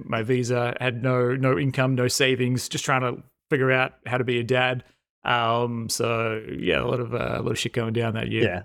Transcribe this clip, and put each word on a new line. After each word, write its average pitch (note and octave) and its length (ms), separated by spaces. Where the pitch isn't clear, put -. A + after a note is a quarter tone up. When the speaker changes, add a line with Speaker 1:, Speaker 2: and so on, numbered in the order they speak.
Speaker 1:
my A2+ 180
visa. A#2+ 580
Had A#2+ 220
no, B2+ 340
no C3 220
income, C3 360
no B2 140
savings. B2+ 600
Just - 160
trying C3 180
to B2 200
figure C3 220
out C3 200
how A#2+ 120
to B2+ 60
be B2 140
a A#2+ 60
dad. B2+ 400
Um, A#2 640
so A2+ 600
yeah, - 300
a A#2+ 60
lot B2 140
of, A#2+ 140
uh, A#2+ 240
a A2+ 40
lot A#2+ 80
of A#2 80
shit - 160
going A2+ 200
down A#2 200
that A2+ 140
year. A2 140
Speaker 2:
Yeah, F2+ 220